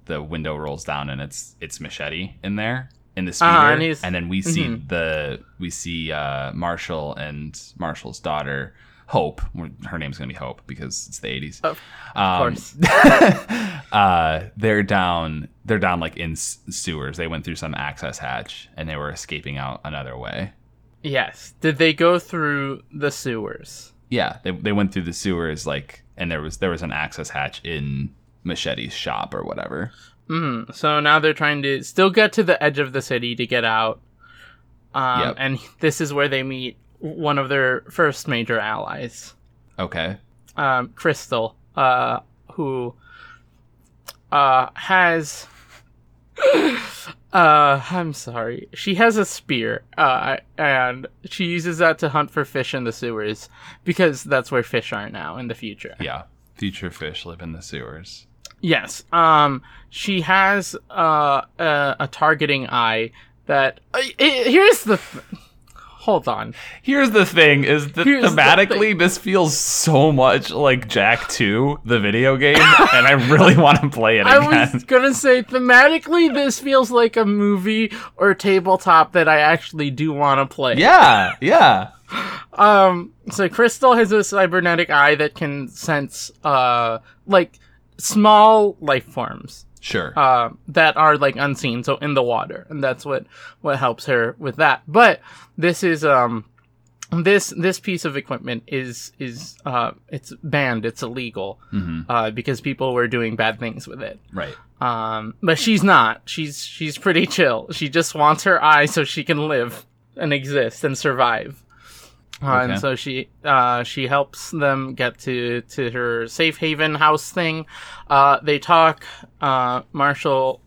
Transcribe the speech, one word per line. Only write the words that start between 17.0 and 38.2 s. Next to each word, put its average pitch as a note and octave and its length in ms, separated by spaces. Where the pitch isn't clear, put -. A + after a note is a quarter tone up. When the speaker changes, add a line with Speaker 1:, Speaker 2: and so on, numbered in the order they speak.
Speaker 1:
They E2+ 100
went D#2+ 180
through E2 100
some D#2 200
access C#2+ 440
hatch, - 580
and D#2 100
they D#2 100
were D2 120
escaping D2 480
out C2+ 280
another C2 320
way. B1+ 340
Speaker 2:
Yes. - 600
Did D#3+ 160
they D#3+ 160
go E3+ 260
through C#3+ 720
the D3 180
sewers? - 840
Speaker 1:
Yeah, A2+ 340
they, F#2+ 80
they F#2 220
went G2+ 180
through F#2+ 120
the E2+ 100
sewers, E2 520
like, C#2+ 380
and E2+ 140
there D#2 100
was, D#2 160
there F#2+ 140
was E2 100
an E2+ 100
access D2+ 380
hatch C#2 340
in C#2 500
Machete's D2 500
shop - 400
or G1+ 100
whatever. C2+ 480
Speaker 2:
Mm-hmm. C#3+ 460
So D3+ 260
now D3 200
they're D#3 140
trying D3 300
to C#3 200
still F#3+ 260
get G#3 240
to A3 100
the E3+ 180
edge D3 180
of C3+ 120
the C3 100
city A#2+ 340
to B2 120
get A#2+ 160
out. A2+ 380
Um, B2+ 280
Speaker 1:
Yep. - 160
Speaker 2:
and C3+ 220
this D#3 220
is D3 120
where C#3+ 140
they C3 160
meet C3 320
one D3+ 380
of C#3 120
their C3 400
first - 380